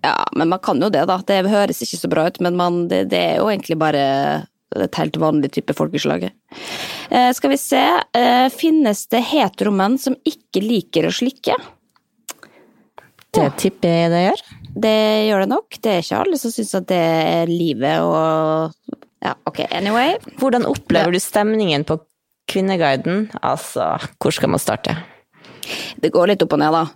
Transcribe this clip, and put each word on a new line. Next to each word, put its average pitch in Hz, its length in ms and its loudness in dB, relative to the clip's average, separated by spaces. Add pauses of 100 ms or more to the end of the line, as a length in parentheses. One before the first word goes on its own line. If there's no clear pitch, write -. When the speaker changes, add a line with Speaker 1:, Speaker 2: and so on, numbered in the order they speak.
Speaker 1:
Ja, 151 140 2 (160)
men 160 160 0
man 185 100 0
kan 180 220 -2
jo 190 100 2
det, 175 160 2
da. 185 120 2
Det 190 280 0
høres 202 340 0
ikke - 160 -8
så - 140 -6
bra 160 160 2
ut, 185 140 -4
men 175 160 0
man, 175 320 0
det, 185 200 0
det 190 120 0
er 165 180 2
jo - 100 2
egentlig 185 300 -2
bare 151 260 2 (680)
et - 260 -4
helt 156 180 -2
vanlig 156 360 0
type - 200 -4
folkeslag. 165 520 -2 (800)
Eh, 247 260 4
skal 277 200 -2
vi 277 40 2
se. 269 220 0 (400)
Eh, 247 320 4
finnes 311 580 2
det 233 140 2
heteromenn 208 720 2
som 262 200 -2 (100)
ikke - 340 -4
liker 190 460 0
å 175 80 -2
slikke? - 400 -2 (1800)
Speaker 2:
Det 165 100 4
Speaker 1:
Ja. 143 80 2
Speaker 2:
tipper - 380 0
jeg 170 220 4
det 170 140 4
gjør. 233 180 0 (340)
Speaker 1:
Det 220 200 2 (320)
gjør 202 120 2
det 196 80 0
nok. 320 340 -4
Det 214 100 2
er 175 100 2
ikke - 180 -2
alle 330 180 0
som 233 120 -4
synes 220 240 -6
at 185 120 -2
det 180 140 0
er 165 460 2
livet 160 540 0
og, 160 720 0 (500)
ja, - 120 -4 (120)
ok, - 140 -6 (100)
anyway. 233 460 0 (220)
Speaker 2:
Hvordan 247 260 2
opplever - 420 0
Speaker 1:
Ja. 175 40 0
Speaker 2:
du 180 80 0
stemningen 208 680 0
på 160 160 -2 (480)
Kvinneguiden? 190 840 0 (120)
Altså, 120 560 -2 (220)
hvor 147 120 0
skal - 160 -2
man - 120 0
starte? - 360 -2 (1040)
Speaker 1:
Det 160 120 0
går 180 160 4
litt 202 140 2
opp 160 100 0
og 147 80 2
ned, 151 120 2
da. 160 120 2 (120)